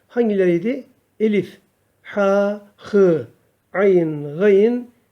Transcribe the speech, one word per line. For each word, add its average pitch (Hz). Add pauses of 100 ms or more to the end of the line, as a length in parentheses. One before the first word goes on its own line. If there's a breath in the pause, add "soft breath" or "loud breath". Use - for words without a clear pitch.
Hangileriydi? 208 (360)
Elif, 208 (440)
ha, 202 (160)
hı, 175 (460)
ayn, 160
gayn, 208 (220)